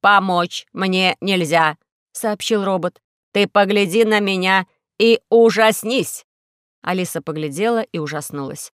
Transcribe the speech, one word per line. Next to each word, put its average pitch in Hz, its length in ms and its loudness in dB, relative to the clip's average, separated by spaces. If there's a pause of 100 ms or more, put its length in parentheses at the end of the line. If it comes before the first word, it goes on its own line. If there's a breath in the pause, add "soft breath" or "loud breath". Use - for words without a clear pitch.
Помочь 190 720 0
мне 185 480 -2
нельзя, — 165 560 0 (360)
сообщил 208 520 -4
робот. 185 360 -4 (320)
Ты 202 140 0
погляди 202 580 2
на 214 160 2
меня 190 460 0 (320)
и 226 300 4
ужаснись. 220 960 2 (580)
Алиса 180 380 -6
поглядела 156 640 -4
и - 160 -10
ужаснулась. 147 760 -10